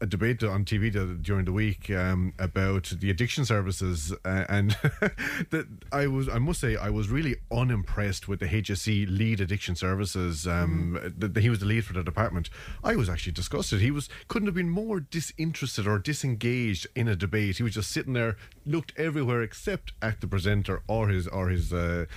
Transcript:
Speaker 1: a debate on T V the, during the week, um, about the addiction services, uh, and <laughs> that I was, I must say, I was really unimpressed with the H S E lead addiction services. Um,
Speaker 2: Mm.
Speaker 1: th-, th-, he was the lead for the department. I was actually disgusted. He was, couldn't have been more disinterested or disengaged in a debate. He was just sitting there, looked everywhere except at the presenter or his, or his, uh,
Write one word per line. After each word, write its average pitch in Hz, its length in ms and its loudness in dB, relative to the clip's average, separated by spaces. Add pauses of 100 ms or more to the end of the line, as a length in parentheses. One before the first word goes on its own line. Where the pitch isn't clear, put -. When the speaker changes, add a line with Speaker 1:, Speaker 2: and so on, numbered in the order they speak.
Speaker 1:
a 92 60 -2
debate 107 360 0
on 101 220 0
T 107 140 0
V 110 100 2
the, 98 160 0 (160)
during 95 240 2
the 92 60 0
week, 104 400 0
um, 92 480 2
about 95 600 0
the 98 120 0
addiction 120 340 0
services, 90 680 0 (140)
uh, 92 240 2
and 101 220 4
<laughs> - 800 0
that 160 160 -2 (240)
I 143 160 2
was, 135 200 0
I 120 120 0
must 151 220 2
say, 117 160 0
I 101 120 -2
was 107 200 0
really 135 260 0 (160)
unimpressed 107 760 0
with 98 120 -2
the 85 160 -2
H 104 160 0
S 98 160 -2
E 104 180 2
lead 104 340 2
addiction 92 360 -2
services. 92 720 0
Um, 85 520 2
Speaker 2:
Mm. - 200 -8
Speaker 1:
th-, 98 160 -2
th-, 107 80 4
he 117 80 6
was 110 80 2
the 98 80 0
lead 110 180 2
for - 80 -8
the 92 100 -2
department. 90 460 0 (340)
I 226 120 4
was 131 120 4
actually 87 260 -2
disgusted. 90 480 0
He 120 100 4
was, 147 180 -4 (200)
couldn't 214 180 2
have 185 80 0
been 175 160 2
more 208 280 0
disinterested 151 840 -4
or 104 140 4
disengaged 120 960 0
in 117 120 2
a 107 80 4
debate. 98 420 0
He 120 60 0
was 110 120 0
just 107 160 -4
sitting 135 220 -2
there, 113 220 2 (300)
looked 151 320 -2
everywhere 143 460 0
except - 580 -6
at 110 200 -2
the - 60 -4
presenter 95 600 2
or 110 220 2
his, 92 180 0
or 92 220 0
his, 87 220 0
uh, 85 340 0 (120)